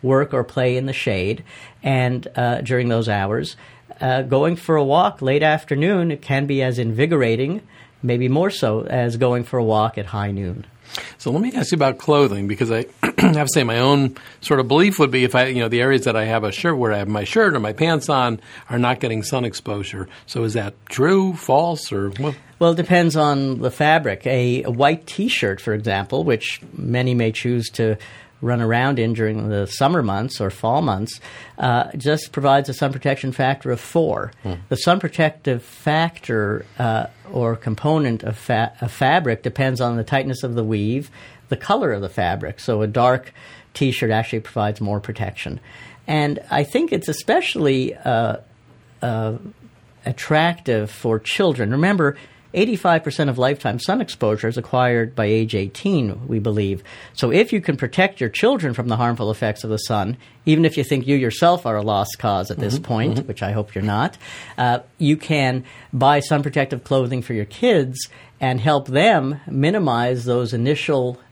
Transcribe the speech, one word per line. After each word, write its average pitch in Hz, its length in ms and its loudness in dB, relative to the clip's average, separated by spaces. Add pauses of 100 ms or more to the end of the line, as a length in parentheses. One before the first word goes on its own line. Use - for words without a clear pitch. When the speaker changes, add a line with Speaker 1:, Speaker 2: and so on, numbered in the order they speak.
Speaker 1:
work 135 320 2
or 127 100 0
play 127 360 0
in 135 80 -4
the 131 80 -4
shade 98 500 -2 (380)
and, 127 440 0 (100)
uh, 120 260 0
during 123 260 0
those 113 180 2
hours. 104 480 -2 (460)
Uh, 131 220 0
going 139 340 2
for 165 200 0
a 147 80 4
walk 170 360 2
late 139 220 2
afternoon, 156 680 2
it 143 120 -6
can 139 240 0
be 139 160 0
as 127 160 0
invigorating, 127 840 2 (420)
maybe 123 260 0
more 160 200 2
so, 113 360 0
as 120 340 -2
going 123 260 2
for 131 140 -4
a 120 60 2
walk 110 340 2
at 101 80 -6
high 104 240 -4
noon. 98 360 -6 (520)
Speaker 2:
So - 120 -6
let 156 120 0
me 247 120 -2
ask - 180 -2
you 175 40 2
about 135 220 2
clothing, 127 480 2
because 107 240 -2
I 113 160 -2 (160)
<clears throat> - 160 -2
have 151 280 4
to 135 60 -4
say 139 120 2
my 117 140 0
own 135 380 4 (240)
sort 139 200 2
of 123 80 0
belief 180 300 4
would 143 120 4
be 127 140 2
if 120 100 0
I, 127 120 6
you 127 140 -2
know, 117 80 0
the 117 120 2
areas 131 240 2
that 113 120 2
I 110 80 0
have 113 200 0
a 98 80 -2
shirt, 165 260 -2
where 117 140 2
I 104 60 0
have 101 100 -2
my 104 160 -2
shirt 202 300 2
or 123 60 0
my 107 120 -2
pants 156 360 0
on, 120 320 2 (300)
are 120 80 -2
not 123 220 2
getting 113 220 -2
sun 123 220 -2
exposure. 101 640 -8 (180)
So 117 180 -4
is 110 100 -4
that 104 200 -4 (120)
true, 185 480 2
false, 156 580 0
or 98 180 -4
what? 135 260 -6 (240)
Speaker 1:
Well, 170 120 6
it 165 40 0
depends 170 400 2
on 139 420 2
the 123 120 -2
fabric. 151 560 0
A, 123 360 0
a - 80 -4
white 143 360 2
T-shirt, 110 540 -2
for 113 120 -4
example, 107 500 -2
which - 380 -2 (120)
many 127 420 -2
may 113 180 2
choose 120 380 -2
to 110 260 0 (440)
run 120 200 0
around 120 380 2
in 113 160 0
during 107 340 -2
the 101 180 -2
summer 147 360 2
months 104 380 -4
or 95 100 -2
fall 117 320 -2
months, 107 360 -4 (400)
uh, 123 380 0
just 147 340 -2
provides 139 380 2
a 135 60 -8
sun 135 180 -2
protection 135 400 -2
factor 135 380 -2
of 120 100 -2
four. - 520 -2 (100)
Speaker 2:
Hmm. 95 120 -6 (140)
Speaker 1:
The 127 80 -2
sun 180 240 2
protective 156 600 -2
factor, 147 1040 -2 (120)
uh, 113 280 0 (260)
or 113 240 0
component 120 680 0
of 107 140 -6
fa-, 113 440 0
of 117 120 -6
fabric 139 500 2
depends 131 380 -2
on 120 160 0
the 110 80 -2
tightness 135 380 -2
of 120 120 -4
the 117 100 -2
weave, 110 460 -2 (380)
the 123 80 -2
color 202 360 0
of 101 100 -2
the 95 60 -6
fabric. 87 520 -4
So 107 220 0
a 110 40 0
dark 123 460 2 (400)
T-shirt 123 380 0
actually 110 300 0
provides 104 400 -4
more 104 200 -2
protection. - 580 -8 (480)
And 147 320 0 (120)
I 143 140 2
think 311 280 -2
it's - 160 -4
especially, 151 840 0
uh, 113 420 0 (640)
uh, 113 360 -2 (680)
attractive 139 840 0
for 113 280 -2
children. 123 520 0
Remember, 156 460 2 (400)
eighty-five 185 460 2
percent 151 260 -2
of 123 80 0
lifetime 127 440 0
sun 208 200 0
exposure 107 460 -2
is 117 100 -2
acquired 123 600 0
by 110 80 0
age 110 320 2
eighteen, 110 720 -2
we 113 100 0
believe. 104 460 0 (280)
So 120 200 0
if 214 200 4
you 208 80 0
can 147 160 -2
protect 185 440 -2
your 117 100 -2
children 196 440 0
from 120 120 -4
the 117 100 0
harmful 120 360 0
effects 107 320 -4
of 110 60 -6
the 107 80 -2
sun, 107 380 -2 (300)
even 156 180 4
if 156 120 2
you 139 80 0
think 131 200 0
you 139 120 2
yourself 170 500 2
are 113 100 0
a 104 60 -2
lost 107 380 -2
cause 98 320 -2
at 85 60 -8
this 104 160 -2
Speaker 2:
Mm-hmm. 151 100 -4
Speaker 1:
point, 117 340 0
Speaker 2:
Mm-hmm. 139 80 -6
Speaker 1:
which - 160 -8
I 98 80 -2
hope 104 240 -4
you're 98 80 -4
not, 107 340 0 (400)
uh, 123 220 2 (200)
you 151 180 2
can 131 480 0 (280)
buy 139 280 4
sun 143 240 0
protective 139 400 -2
clothing 127 380 0
for 120 120 -6
your 104 120 -2
kids 143 600 0 (320)
and 127 200 0
help 143 260 2
them 143 640 2
minimize 135 760 0
those 120 280 0
initial 123 640 0 (140)